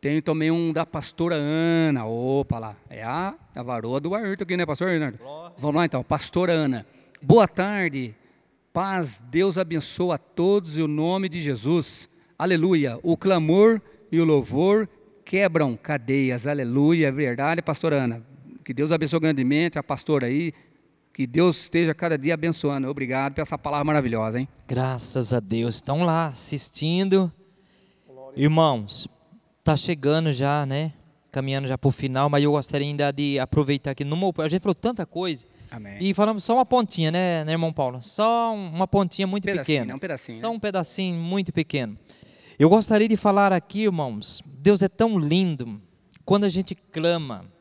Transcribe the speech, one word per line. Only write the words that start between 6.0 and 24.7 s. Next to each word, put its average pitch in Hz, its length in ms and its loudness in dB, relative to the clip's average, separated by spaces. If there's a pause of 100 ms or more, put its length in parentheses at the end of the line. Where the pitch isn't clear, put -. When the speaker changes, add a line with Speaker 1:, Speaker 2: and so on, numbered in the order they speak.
Speaker 1:
pastora 175 500 0
Ana. 139 320 0 (360)
"Boa 175 260 8
tarde. 170 680 -4 (580)
Paz, 180 560 -4
Deus 175 300 0
abençoa 170 560 -4
a - 20 -8
todos 175 600 0
em 160 80 0
nome 170 420 -2
de 170 100 -8
Jesus. 143 680 -2 (280)
Aleluia. 160 680 2
O 170 120 2
clamor 190 640 4 (320)
e 165 80 2
o 165 60 4
louvor 160 640 2 (340)
quebram 165 540 0
cadeias." 131 680 -2
Aleluia, 143 600 2
é 135 40 2
verdade, 143 500 -2
pastora 151 420 -2
Ana. 117 200 -4 (400)
Que 131 100 -10
Deus 147 180 0
abençoe 160 280 0
grandemente 156 580 2
a 143 60 -6
pastora 139 440 -2
aí. 151 240 -2 (640)
Que 135 120 -4
Deus 160 360 2
esteja 170 340 0
cada 165 220 -2
dia 143 160 0
abençoando. 147 560 -2
Obrigado 135 460 -4
por 160 60 -4
essa 147 160 -6
palavra 147 280 -4
maravilhosa, 117 520 0
hein? 131 120 -4 (180)
Speaker 2:
Graças 127 640 -2